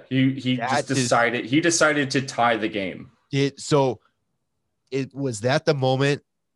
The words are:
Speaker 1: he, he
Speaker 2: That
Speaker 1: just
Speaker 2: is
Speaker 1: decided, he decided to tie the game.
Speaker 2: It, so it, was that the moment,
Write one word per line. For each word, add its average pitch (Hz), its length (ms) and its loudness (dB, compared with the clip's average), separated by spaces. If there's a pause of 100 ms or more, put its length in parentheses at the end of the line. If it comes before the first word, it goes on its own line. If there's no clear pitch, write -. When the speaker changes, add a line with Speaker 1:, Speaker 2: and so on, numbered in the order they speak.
Speaker 1:
he, 131 260 2
he 127 220 -2
Speaker 2:
That 123 140 -4
Speaker 1:
just 143 200 -2
Speaker 2:
is 135 80 0
Speaker 1:
decided, 120 480 2
he 135 140 2
decided 151 520 2
to 135 100 0
tie 120 340 0
the 107 120 -4
game. 92 440 -8 (180)
Speaker 2:
It, 139 300 -2
so 135 400 0 (880)
it, 135 240 -6
was 127 280 -6
that 131 220 0
the 156 100 2
moment, 135 460 2 (360)